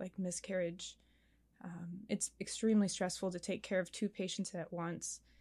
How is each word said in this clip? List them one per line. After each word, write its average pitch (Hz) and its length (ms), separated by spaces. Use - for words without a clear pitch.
like 190 180
miscarriage. 180 800
Um, 175 460
it's - 320
extremely 208 480
stressful 185 420
to 180 80
take 180 240
care 190 160
of 175 140
two - 160
patients 190 460
at 170 180
once, 170 480